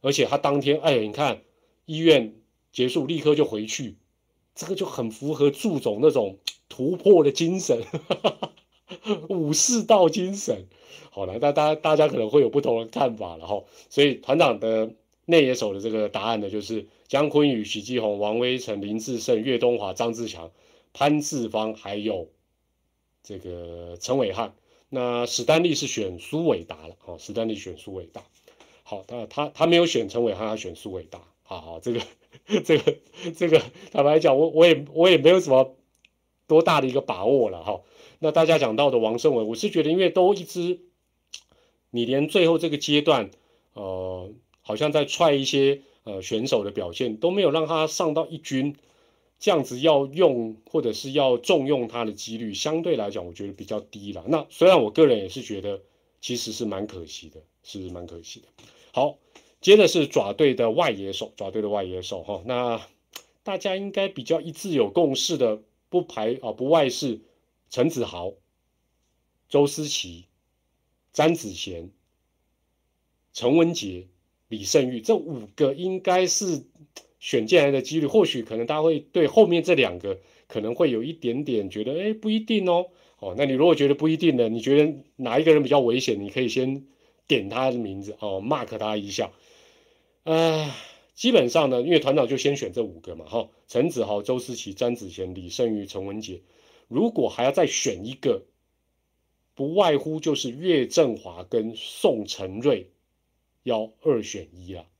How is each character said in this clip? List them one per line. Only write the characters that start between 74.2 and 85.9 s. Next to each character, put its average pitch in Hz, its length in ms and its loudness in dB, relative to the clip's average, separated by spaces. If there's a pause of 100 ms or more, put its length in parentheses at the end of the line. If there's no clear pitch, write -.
李 160 160 -10
胜 131 260 2
玉， 117 120 -8
这 220 120 0
五 147 320 -4 (120)
个 139 160 2
应 185 260 -4
该 185 260 2
是 165 380 -4 (560)
选 117 260 -2
进 175 140 4
来 143 120 4
的 135 100 0
几 151 180 -4
率。 147 80 0
或 196 180 4
许 127 180 -6
可 110 120 -10
能 117 100 -4
大 151 100 -4
家 156 60 -2
会 160 200 2
对 165 260 0
后 214 180 6
面 170 160 2
这 175 140 2
两 92 240 2
个 95 220 -8 (260)
可 - 140 -6
能 113 120 -4
会 151 160 2
有 113 140 -2
一 156 80 -8
点 139 320 -4
点 110 260 -2
觉 104 140 -8
得， 139 160 -6
哎， 214 140 -4
不 214 160 -6
一 220 100 0
定 214 300 0
哦。 175 220 2 (280)
哦， 95 180 -8
那 143 60 2
你 135 80 0
如 135 140 4
果 170 100 8
觉 143 140 2
得 143 40 4
不 147 140 0
一 160 80 2
定 156 220 2
呢， 117 100 4
你 113 140 -4
觉 131 160 4
得 151 160 4 (240)
哪 123 200 0
一 156 60 4
个 160 80 6
人 151 100 8
比 131 60 -2
较 143 140 4
危 120 180 2